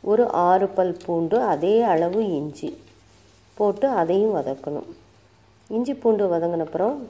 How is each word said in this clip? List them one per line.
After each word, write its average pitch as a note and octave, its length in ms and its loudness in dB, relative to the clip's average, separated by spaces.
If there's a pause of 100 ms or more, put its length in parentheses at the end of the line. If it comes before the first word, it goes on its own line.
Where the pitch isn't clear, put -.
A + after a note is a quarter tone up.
(100)
ஒரு A3+ 140 4 (240)
ஆறு G3+ 180 4 (100)
பல் F3+ 280 0
பூண்டு, E3+ 320 0 (160)
அதே F#3+ 300 2 (100)
அளவு E3+ 280 0 (180)
இஞ்சி D3 300 -8 (880)
போட்டு G#3 280 0 (140)
அதையும் G3 360 2
வதக்கணும். C3+ 540 -6 (840)
இஞ்சி B3 260 -2
பூண்டு G#3+ 220 2 (100)
வதங்கின E3+ 320 0
அப்புறம் F#3+ 280 -2 (140)